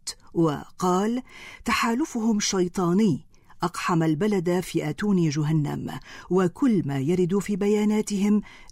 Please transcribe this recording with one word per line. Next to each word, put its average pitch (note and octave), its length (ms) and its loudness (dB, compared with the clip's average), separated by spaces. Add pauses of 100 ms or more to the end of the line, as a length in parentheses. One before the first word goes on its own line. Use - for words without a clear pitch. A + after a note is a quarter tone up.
(340)
وقال: F#3 880 0 (440)
"تحالفهم A#3 760 0
شيطاني، F#3 840 0 (380)
أقحم E3+ 400 0
البلد F3 560 0
فئاتون E3+ 680 0
جهنم، D3 720 -2 (300)
وكل F#3 560 2
ما C#3 140 -2
يرد F3+ 400 0
في G#3 160 -4
بياناتهم G#3 840 2 (300)